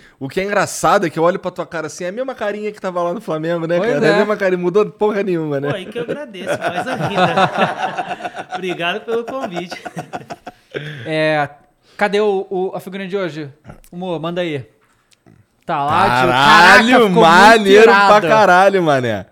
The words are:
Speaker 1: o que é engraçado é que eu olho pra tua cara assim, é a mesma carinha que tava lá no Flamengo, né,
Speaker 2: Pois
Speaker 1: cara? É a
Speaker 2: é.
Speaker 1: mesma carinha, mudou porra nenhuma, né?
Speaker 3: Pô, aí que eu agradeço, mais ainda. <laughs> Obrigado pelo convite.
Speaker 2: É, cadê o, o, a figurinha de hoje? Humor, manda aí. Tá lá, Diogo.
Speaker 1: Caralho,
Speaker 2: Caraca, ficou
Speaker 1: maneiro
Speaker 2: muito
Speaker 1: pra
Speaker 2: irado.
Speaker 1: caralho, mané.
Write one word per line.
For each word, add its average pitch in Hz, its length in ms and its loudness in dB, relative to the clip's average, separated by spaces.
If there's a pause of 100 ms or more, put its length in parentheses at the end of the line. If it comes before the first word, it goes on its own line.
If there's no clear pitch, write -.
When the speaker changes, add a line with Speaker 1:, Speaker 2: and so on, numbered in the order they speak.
(200)
Speaker 1:
o 135 80 -10
que 185 140 -6
é - 20 -4
engraçado 175 640 -2
é - 20 -6
que - 80 -14
eu 160 60 -2
olho 175 160 0
pra 180 120 -10
tua 175 140 -10
cara 156 220 -10
assim, 151 160 -14
é 175 60 -8
a - 20 -10
mesma 254 240 -10
carinha 208 380 -8
que 208 80 -20
tava 180 200 -6
lá 175 120 -4
no - 80 -10
Flamengo, 165 440 -6
né, 170 120 -2
Speaker 2:
Pois 214 160 -2
Speaker 1:
cara? - 120 0
É - 60 4
a - 40 2
Speaker 2:
é. - 40 0
Speaker 1:
mesma 208 160 0
carinha, 185 260 -2
mudou 180 240 0
porra 208 380 -4
nenhuma, 160 380 -4
né? 143 80 -4
Speaker 3:
Pô, 127 60 -4
aí 185 100 -12
que 220 120 -12
eu 240 60 -6
agradeço, 196 560 -8
mais 175 280 -6
ainda. - 1600 -4
<laughs> - 20 -
Obrigado 180 520 -6
pelo 233 180 -6
convite. 214 580 -10 (1200)
Speaker 2:
É, 156 440 -2 (480)
cadê 202 220 -2
o, 196 300 -2
o, 185 260 -6
a 180 40 -10
figurinha 190 300 -14
de 190 80 -6
hoje? 156 320 -8 (420)
Humor, 175 280 -8
manda 170 220 -6
aí. 147 260 -8 (1000)
Tá 156 180 -4
lá, 156 240 0
Diogo. 127 240 2
Speaker 1:
Caralho, 170 600 6
Speaker 2:
Caraca, 247 160 6
ficou 180 160 2
Speaker 1:
maneiro 202 680 8
Speaker 2:
muito 202 140 4
Speaker 1:
pra - 0 - (120)
Speaker 2:
irado. 185 100 0
Speaker 1:
caralho, 196 560 4
mané. 123 480 0